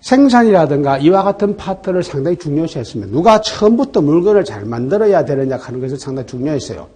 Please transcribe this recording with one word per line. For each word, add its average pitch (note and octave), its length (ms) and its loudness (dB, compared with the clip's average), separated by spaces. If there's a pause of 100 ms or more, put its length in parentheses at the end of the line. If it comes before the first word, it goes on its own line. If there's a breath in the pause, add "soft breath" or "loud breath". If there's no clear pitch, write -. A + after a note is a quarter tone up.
생산이라든가 F#3+ 960 4
이와 F3+ 240 4
같은 G3+ 340 -2
파트를 F#3+ 460 -6
상당히 D#3 340 -4
중요시했습니다. C#3+ 760 -6
누가 G#3+ 280 4
처음부터 A#3 640 0
물건을 F3 420 2
잘 G#2 200 -10
만들어야 D3+ 600 0
되느냐 C3+ 320 -2
하는 B2 240 -10
것을 C3+ 180 -8
상당히 C3 280 -10
중요했어요. B2+ 680 -8